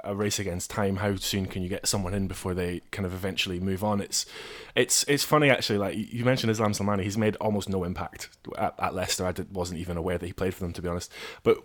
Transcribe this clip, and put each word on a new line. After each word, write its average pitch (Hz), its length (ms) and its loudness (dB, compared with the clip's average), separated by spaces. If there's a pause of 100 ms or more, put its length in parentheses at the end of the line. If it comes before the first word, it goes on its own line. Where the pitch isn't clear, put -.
a 101 120 -4
race 104 220 0
against 90 320 -4
time. 98 280 0
How 101 180 0
soon 95 300 -2
can 92 160 -6
you 90 80 -4
get 92 180 -4
someone 95 260 0
in 98 140 0
before 90 260 -4
they 87 280 -2 (100)
kind 101 140 -4
of 90 80 -2
eventually 92 460 -2
move 95 260 0
on? 104 160 2
It's, - 240 -2 (500)
it's, - 320 4
it's 143 160 4
funny, 151 260 6
actually, 113 280 4
like, 98 180 0
you 117 300 -4
mentioned 123 260 4
Islam 107 220 4
Slimani, 101 300 2
he's 101 140 0
made 107 200 2
almost 104 320 0
no 95 160 0
impact - 440 -6 (280)
at, - 220 0
at 92 160 -2
Leicester. 90 300 -2
I 90 60 2
did, 85 220 -6
wasn't 90 260 -4
even 87 180 -4
aware 87 200 0
that 87 80 -4
he 87 80 -8
played 95 220 0
for - 60 -10
them, 87 120 -4
to - 80 -8
be 87 80 -4
honest. 87 220 -4 (320)
But, - 220 6